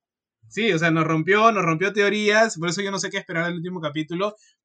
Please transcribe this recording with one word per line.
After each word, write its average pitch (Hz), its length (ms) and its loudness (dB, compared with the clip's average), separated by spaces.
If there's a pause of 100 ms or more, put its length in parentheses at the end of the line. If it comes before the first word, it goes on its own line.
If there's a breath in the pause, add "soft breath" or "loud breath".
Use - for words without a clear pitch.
(480)
Sí, 214 240 -2
o 160 60 2
sea, 165 140 2
nos 160 160 2
rompió, 185 420 4
nos 208 140 0
rompió 165 280 0
teorías, 214 640 2
por 170 120 -4
eso 170 140 -2
yo 196 100 -4
no 185 80 -4
sé 196 100 -6
qué 196 80 -6
esperar 170 280 -4
del 175 100 -4
último 180 240 -8
capítulo, 160 560 -4 (280 soft breath)